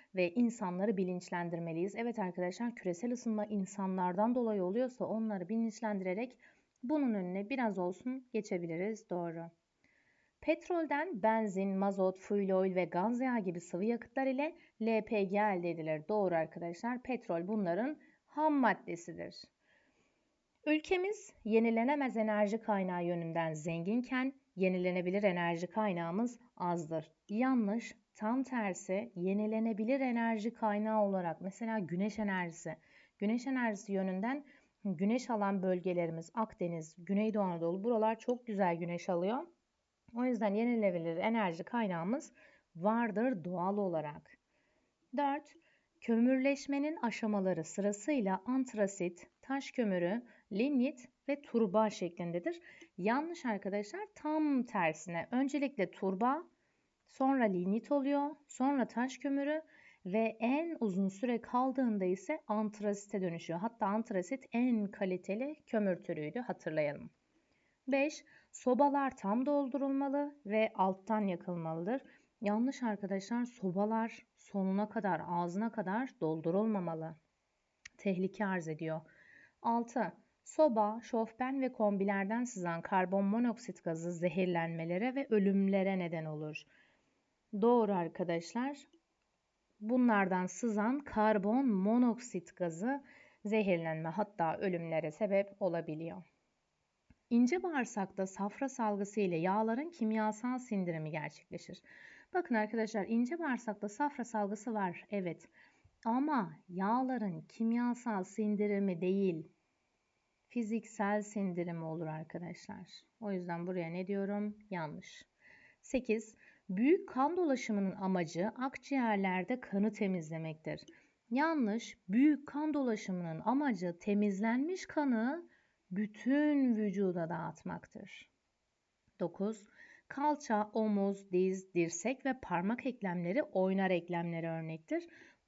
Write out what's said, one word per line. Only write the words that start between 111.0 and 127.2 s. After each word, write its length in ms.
sindirimi 640
olur 220
arkadaşlar. 800
O 120
yüzden 340
buraya 240
ne 160
diyorum? 500
Yanlış. 560
Sekiz, 540
büyük 400
kan 280
dolaşımının 600
amacı 520
akciğerlerde 1120
kanı 320
temizlemektir. 960
Yanlış, 680
büyük 400
kan 260
dolaşımının 640
amacı 580
temizlenmiş 880
kanı 640
bütün 840
vücuda 520